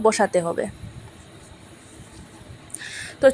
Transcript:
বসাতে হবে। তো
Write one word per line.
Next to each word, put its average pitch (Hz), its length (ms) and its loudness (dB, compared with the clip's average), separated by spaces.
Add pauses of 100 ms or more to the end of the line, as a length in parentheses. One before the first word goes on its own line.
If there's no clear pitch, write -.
বসাতে 214 420 4
হবে। - 180 -2 (2500)
তো 277 140 8